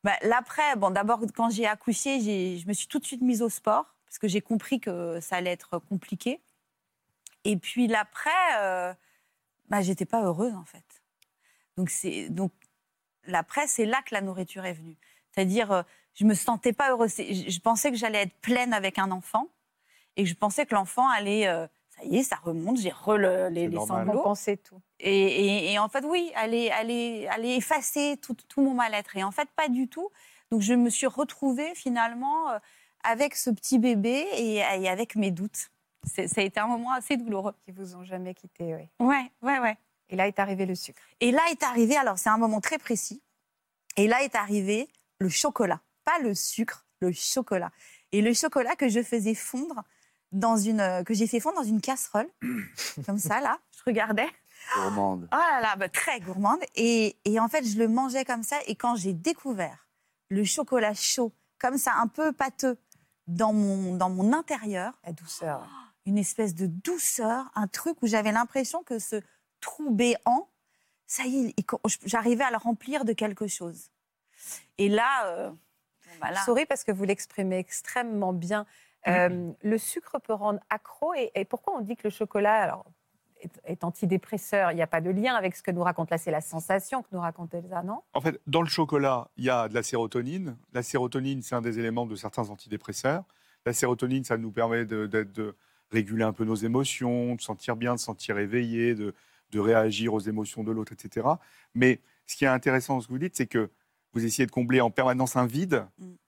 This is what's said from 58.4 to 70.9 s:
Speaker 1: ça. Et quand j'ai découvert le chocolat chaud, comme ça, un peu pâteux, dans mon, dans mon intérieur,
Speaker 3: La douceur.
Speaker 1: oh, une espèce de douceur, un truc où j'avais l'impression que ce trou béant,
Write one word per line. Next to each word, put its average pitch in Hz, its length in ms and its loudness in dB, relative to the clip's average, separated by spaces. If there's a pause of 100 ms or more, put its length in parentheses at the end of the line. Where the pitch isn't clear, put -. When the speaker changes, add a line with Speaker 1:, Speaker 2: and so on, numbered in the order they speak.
Speaker 1:
ça. 285 140 -2 (100)
Et 294 80 -4
quand 240 200 0
j'ai 190 180 -2
découvert 185 760 -4 (420)
le 196 140 2
chocolat 226 500 0
chaud, 233 380 0 (280)
comme 262 180 0
ça, 247 200 2
un 233 100 2
peu 311 260 0
pâteux, 262 440 -2 (500)
dans 214 260 2
mon, 190 420 0
dans 185 140 2
mon 190 240 2
intérieur, 220 720 -4
Speaker 3:
La 175 80 -10
douceur. 151 520 -8
Speaker 1:
oh, - 40 -20 (360)
une 202 120 2
espèce 196 380 0
de 185 120 -2
douceur, 247 880 -2
un 214 120 0
truc - 340 -4
où 233 60 0
j'avais 214 260 2
l'impression 262 500 0
que 233 160 -6
ce 208 220 -6 (400)
trou 294 300 -6
béant, 240 580 2 (580)